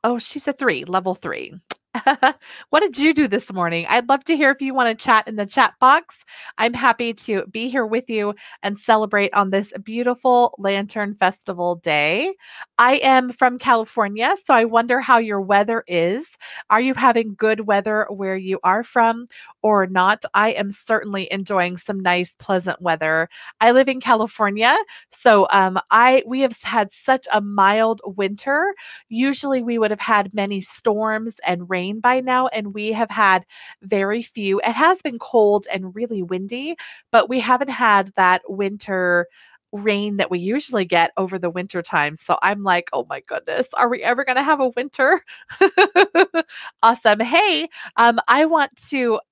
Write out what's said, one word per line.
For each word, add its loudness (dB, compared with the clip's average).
oh, 0
she's -8
a -4
three, -2
level -6
three. -10
<laughs> 0
What 4
did -2
you 4
do 0
this -6
morning? -2
I'd 0
love 2
to 0
hear 2
if -4
you -6
wanna 0
chat 2
in -8
the -4
chat 0
box. 2
I'm 0
happy 0
to -6
be -8
here -2
with -4
you -4
and -4
celebrate 0
on 2
this -2
beautiful 0
Lantern -4
Festival -2
day. -2
I 6
am 2
from 0
California, -2
so 2
I 4
wonder 0
how 4
your -2
weather 0
is. -2
Are 4
you 0
having 2
good 0
weather -2
where -6
you -6
are 0
from 0
or 2
not? 0
I 2
am -6
certainly -4
enjoying -2
some -8
nice, 0
pleasant -4
weather. -2
I 6
live 4
in -4
California, 0
so, 4
um, 2
I, 6
we -4
have -2
had -2
such -2
a 2
mild 2
winter. -2
Usually -2
we -2
would 0
have -6
had 0
many -4
storms -4
and -4
rain -4
by 2
now, 0
and -6
we -6
have -4
had 2
very -2
few. -4
It -4
has 0
been -8
cold 2
and -8
really -6
windy, -8
but 4
we 0
haven't 0
had 2
that 2
winter -2
rain -2
that -2
we -2
usually -4
get 2
over -4
the -4
winter -8
time. -4
So -4
I'm -2
like, 0
"Oh -4
my -10
goodness, -4
are 2
we -4
ever -2
gonna 0
have 0
a 0
winter?" 0
<laughs> 4
Awesome. 4
Hey, 0
um, 4
I 4
want 0
to -2